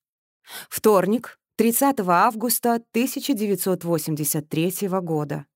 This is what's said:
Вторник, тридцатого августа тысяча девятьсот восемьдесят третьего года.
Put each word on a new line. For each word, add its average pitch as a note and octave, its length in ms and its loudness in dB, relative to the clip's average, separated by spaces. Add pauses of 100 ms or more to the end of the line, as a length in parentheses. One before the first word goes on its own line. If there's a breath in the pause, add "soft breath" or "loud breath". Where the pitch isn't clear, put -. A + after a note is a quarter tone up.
(720 loud breath)
Вторник, G#3 680 2 (160)
тридцатого A3 720 2
августа A#3 580 0 (100)
тысяча C4 420 -2
девятьсот F#3+ 500 -2
восемьдесят D#3 640 -2
третьего F3+ 520 -2
года. D3+ 440 -4 (120)